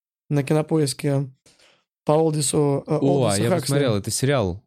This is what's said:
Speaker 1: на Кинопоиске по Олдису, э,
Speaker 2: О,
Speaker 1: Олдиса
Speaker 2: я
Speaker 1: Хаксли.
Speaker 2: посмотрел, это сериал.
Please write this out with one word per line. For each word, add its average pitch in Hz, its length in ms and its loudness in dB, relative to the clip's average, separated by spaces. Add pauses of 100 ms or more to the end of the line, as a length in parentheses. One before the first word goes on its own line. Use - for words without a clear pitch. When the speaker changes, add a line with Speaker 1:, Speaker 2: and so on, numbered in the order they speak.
(300)
Speaker 1:
на 143 140 0
Кинопоиске 143 840 -2 (760)
по 151 80 0
Олдису, 151 760 0
э, 156 80 -2
Speaker 2:
О, 147 40 0
Speaker 1:
Олдиса 131 440 2
Speaker 2:
я 117 80 2
Speaker 1:
Хаксли. 175 120 0
Speaker 2:
посмотрел, 135 340 0
это 101 140 -4
сериал. 110 560 -2